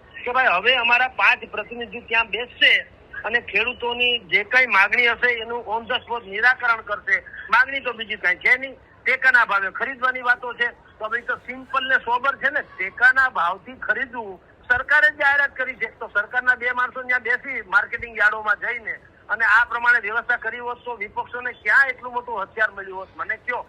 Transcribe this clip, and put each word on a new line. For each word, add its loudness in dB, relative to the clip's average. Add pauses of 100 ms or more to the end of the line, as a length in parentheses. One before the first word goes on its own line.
(240)
કે -2
ભાઈ 6
હવે 4
અમારા 2
પાંચ 2
પ્રતિનિધિ -10
ત્યાં 0
બેસશે 2 (460)
અને 0
ખેડૂતોની -2
જે 0
કઈ 4
માગણી 4
હશે 2
એનું -6
on -4
the -2
spot -6
નિરાકરણ 2
કરશે. -2 (300)
માગણી 2
તો -6
બીજી -8
કાંઈ -2
છે 2
નહીં, -8 (300)
ટેકાના 4
ભાવે 0
ખરીદવાની -4
વાતો 0
છે. -2
તો -10
ભાઈ -4
તો -6
સિમ્પલ -6
ને 2
સોબર -2
છે 0
ને, -4
ટેકાના 0
ભાવથી -4
ખરીદવું -6 (320)
સરકારે 2
જ -16
જાહેરાત 2
કરી -6
છે. -6
તો -12
સરકારના 0
બે -4
માણસો -4
ત્યાં -2
બેસી -4
માર્કેટિંગ -2
યાર્ડોમાં 0
જઈને -8 (320)
અને 0
આ 6
પ્રમાણે 2
વ્યવસ્થા -2
કરી -6
હોત -8
તો -8
વિપક્ષોને -8
ક્યાં 4
એટલું -8
મોટું -6
હથિયાર -2
મળ્યું -12
હોત, -10 (100)
મને -6
કયો? -6